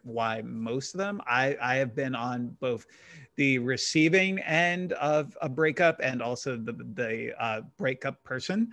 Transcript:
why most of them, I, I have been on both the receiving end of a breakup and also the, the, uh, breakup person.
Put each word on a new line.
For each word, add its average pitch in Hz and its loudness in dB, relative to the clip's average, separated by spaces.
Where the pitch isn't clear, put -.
why 113 -2
most 117 -4
of 180 -6
them, 202 -4
I, 131 2
I 127 0
have 127 0
been 135 -2
on 123 -4
both 123 -4
the 139 4
receiving 160 4
end 175 0
of 151 0
a 151 -2
breakup 156 4
and 127 0
also 120 -4
the, 117 -6
the, 113 -4
uh, 110 -2
breakup 135 -4
person. 202 -2